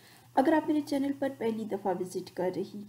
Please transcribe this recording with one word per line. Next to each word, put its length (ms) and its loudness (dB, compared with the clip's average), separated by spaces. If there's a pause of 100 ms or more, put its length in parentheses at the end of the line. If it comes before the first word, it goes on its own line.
(360)
अगर 180 6
आप 140 4
मेरे 140 2
चैनल 300 0
पर 180 -2
पहली 360 -2
दफ़ा 260 -2
विजिट 380 -4
कर 240 -2
रही 360 -6